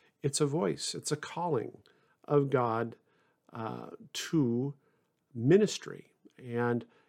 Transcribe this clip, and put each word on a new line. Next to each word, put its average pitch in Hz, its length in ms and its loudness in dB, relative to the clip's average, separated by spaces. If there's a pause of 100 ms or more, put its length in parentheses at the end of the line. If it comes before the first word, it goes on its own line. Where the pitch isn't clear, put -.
(220)
it's 143 200 0
a 151 40 4
voice, 160 500 -2
it's - 180 -6
a - 20 0
calling 165 640 -4 (500)
of 143 220 4
God, 117 480 0 (560)
uh, 113 320 -8 (260)
to 135 640 0 (600)
ministry. 156 720 2 (300)
And 120 460 0 (240)